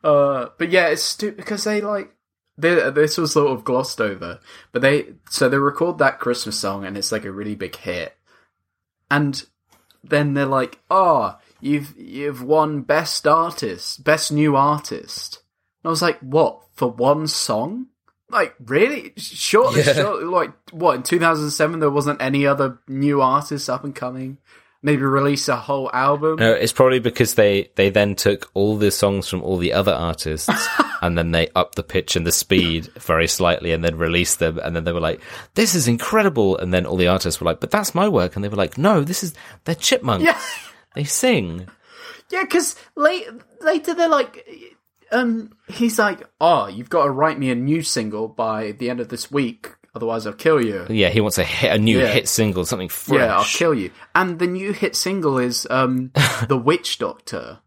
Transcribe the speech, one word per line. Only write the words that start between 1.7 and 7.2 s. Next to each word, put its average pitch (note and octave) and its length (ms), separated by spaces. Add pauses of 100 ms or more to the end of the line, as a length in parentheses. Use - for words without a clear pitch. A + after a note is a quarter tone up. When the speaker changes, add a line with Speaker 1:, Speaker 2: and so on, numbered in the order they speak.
Speaker 1:
like, G#3 340 (420)
they, D#3+ 340
this D3 280
was D#3 140
sort C#3+ 180
of A#2+ 140
glossed B2 360
over, F2+ 400 (320)
but A#2+ 100
they, C#3 240 (220)
so C3 200
they C#3 100
record D#3 400
that C#3 220
Christmas A#2+ 380
song, G2 260
and G2 120
it's, G2+ 160
like, G#2+ 120